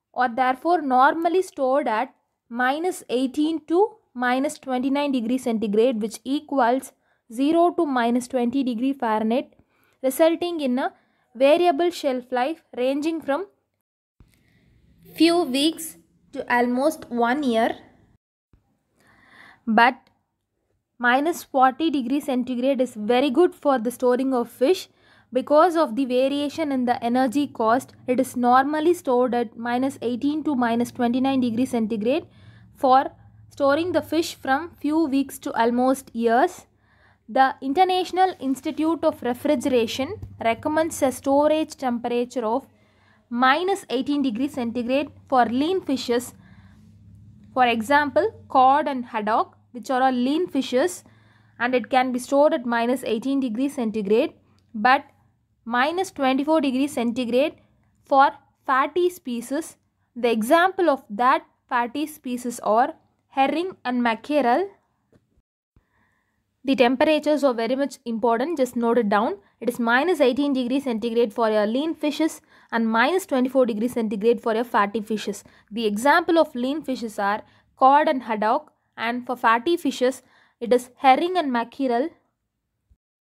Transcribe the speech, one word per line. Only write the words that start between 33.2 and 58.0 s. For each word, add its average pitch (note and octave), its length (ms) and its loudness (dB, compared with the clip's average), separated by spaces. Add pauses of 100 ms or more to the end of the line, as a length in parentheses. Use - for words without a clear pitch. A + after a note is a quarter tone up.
storing D4 420 0
the D4+ 100 0
fish D#4 340 -2
from C#4 440 -4
few D#4 240 0
weeks C4+ 360 -2
to D4 120 -8
almost B3 640 0
years. A#3 500 0 (640)
The C4+ 340 2
International F#4 800 0
Institute D4 640 -4
of D#4 180 0
Refrigeration B3+ 920 -2 (320)
recommends D#4+ 560 -2
a C4 100 2
storage D4+ 640 0
temperature A#3+ 720 -4
of A3+ 200 -4 (640)
minus D4+ 600 0
eighteen C#4 320 -2
degree C4 260 -2
centigrade B3+ 640 -4 (180)
for B3+ 200 4
lean D4+ 340 -2
fishes, B3+ 540 -4 (1200)
for B3+ 140 2
example, C#4+ 640 0 (160)
cod C4+ 400 4
and B3+ 200 -6
haddock, A3+ 500 -4 (140)
which B3 200 -10
are B3+ 100 0
all C4 120 4
lean C#4 340 0
fishes, C4+ 560 -2 (560)
and B3 160 -2
it A#3+ 140 -2
can B3+ 240 2
be B3 60 -2
stored C#4+ 340 4
at B3+ 120 -2
minus A#3+ 380 -2
eighteen C4 380 -2
degree B3+ 260 -2
centigrade, A3+ 640 0 (420)
but B3+ 300 2 (640)
minus D#4 420 0
twenty-four C#4 500 2
degree C4+ 260 0
centigrade B3 680 -2 (500)